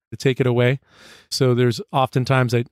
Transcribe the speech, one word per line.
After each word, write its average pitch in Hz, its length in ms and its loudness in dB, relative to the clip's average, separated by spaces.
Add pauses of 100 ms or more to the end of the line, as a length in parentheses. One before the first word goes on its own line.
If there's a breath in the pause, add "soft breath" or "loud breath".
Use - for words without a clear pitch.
(120)
to 113 60 -14
take 135 240 0
it 127 40 2
away. 123 360 0 (500 loud breath)
So 127 240 0
there's 120 240 0 (140)
oftentimes 131 600 0
I, 120 180 0